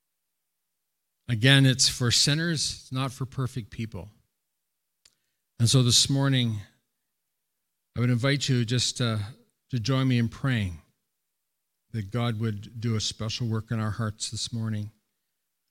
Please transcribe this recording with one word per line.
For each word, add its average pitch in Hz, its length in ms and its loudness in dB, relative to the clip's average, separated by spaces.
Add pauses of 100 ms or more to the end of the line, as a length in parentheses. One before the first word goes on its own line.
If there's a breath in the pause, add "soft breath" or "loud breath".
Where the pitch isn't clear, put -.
(1300)
Again, 135 380 6
it's 131 240 4
for 120 220 0
sinners, 160 720 0
it's - 100 -16
not 131 180 -4
for 131 140 -8
perfect 120 460 -8
people. 107 360 -10 (1500)
And 113 100 4
so 131 140 6
this - 260 4
morning, 131 520 2 (1400)
I - 20 -4
would 123 100 2
invite 135 380 0
you 123 160 2
just, 120 380 -2
uh, 113 160 0 (520)
to 123 120 -4
join 131 260 0
me 123 100 2
in 113 120 2
praying 101 500 -2 (1120)
that 98 200 -6
God 117 280 -2
would 110 400 -6
do 113 160 -2
a 107 60 0
special - 460 -6
work 110 240 -2
in 113 80 -2
our 107 100 -2
hearts 107 400 -6
this - 240 -8
morning, 110 380 -4 (800)